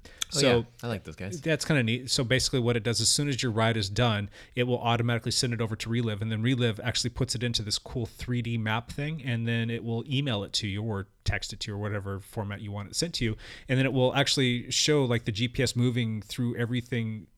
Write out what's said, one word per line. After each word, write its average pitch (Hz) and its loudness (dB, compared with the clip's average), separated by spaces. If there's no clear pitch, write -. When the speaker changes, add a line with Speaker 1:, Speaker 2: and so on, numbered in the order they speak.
Speaker 1:
Oh, - -6
Speaker 2:
So 127 6
Speaker 1:
yeah. 113 2
I 120 -6
like 107 -4
those 78 -12
guys. 104 -8
Speaker 2:
that's 156 0
kinda 147 4
neat. 123 0
So 143 2
basically 127 2
what 120 4
it 110 -2
does, 117 0
as 113 2
soon 147 2
as 127 -2
your 123 0
ride 113 4
is 101 0
done, 104 2
it 123 2
will 123 2
automatically 117 2
send 123 0
it 113 -2
over 110 -2
to - -6
Relive, 113 0
and 110 -2
then 110 0
Relive 120 2
actually 117 -2
puts - -2
it 113 -4
into 117 0
this 104 -2
cool - -6
three 123 -4
D 117 -2
map 110 -2
thing, 147 -6
and 117 0
then 117 0
it 117 -4
will 117 -2
email 123 0
it - -10
to - -2
you 98 -2
or 101 -2
text - -2
it - -12
to - -8
you 104 -6
or 101 -6
whatever 98 -4
format 101 -6
you 104 -8
want 104 -6
it - -12
sent - -2
to - -2
you, 110 0
and 127 4
then 131 4
it 127 0
will 127 4
actually 127 2
show, 147 4
like, 117 2
the 120 -2
G 117 0
P 135 -2
S 117 2
moving 120 2
through 120 -2
everything, 117 -2